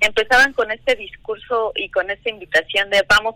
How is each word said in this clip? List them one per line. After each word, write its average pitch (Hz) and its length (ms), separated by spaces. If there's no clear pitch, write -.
empezaban 247 520
con 220 180
este 240 240
discurso 220 800
y 202 160
con 190 200
esta 202 200
invitación 196 600
de 202 180
"vamos 214 280